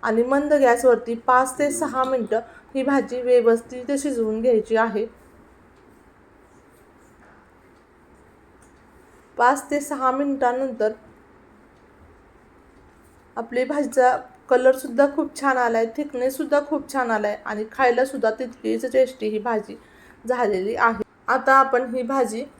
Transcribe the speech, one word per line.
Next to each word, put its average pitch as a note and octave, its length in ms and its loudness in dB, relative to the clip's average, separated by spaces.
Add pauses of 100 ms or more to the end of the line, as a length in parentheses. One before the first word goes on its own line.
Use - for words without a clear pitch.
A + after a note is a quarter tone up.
आणि A3+ 200 0
मंद C#4 300 0
गॅसवरती A#3+ 600 4
पाच B3+ 440 0
ते D4 120 0
सहा C4 340 -2
मिनटं A#3 360 -2 (340)
ही C4+ 80 -2
भाजी B3+ 400 0
व्यवस्थित A#3+ 760 2
शिजवून A#3 420 -2
घ्यायची A3+ 360 2
आहे. A3 300 0 (4000)
पाच B3+ 340 2
ते C#4+ 100 0
सहा C#4 300 -2
मिनिटानंतर C4 840 -2 (2500)
आपली A#3+ 280 -4
भाजीचा B3+ 540 2 (300)
कलरसुद्धा C4 580 4 (100)
खूप - 240 -4
छान C4+ 160 0
आलाय, A3+ 300 0
थिकनेससुद्धा C#4 840 -2
खूप D4 240 -6
छान B3+ 180 -2
आलाय G#3 360 -2
आणि G#3+ 260 -6
खायलासुद्धा B3 580 0
तितकीच A3+ 600 -6
टेस्टी B3+ 360 0
ही G#3+ 100 -4
भाजी G#3+ 420 -6 (460)
झालेली A3 480 -2
आहे. A3+ 300 0 (240)
आता C4 240 2
आपण C4 420 4
ही B3+ 80 -4
भाजी A#3+ 420 -2 (160)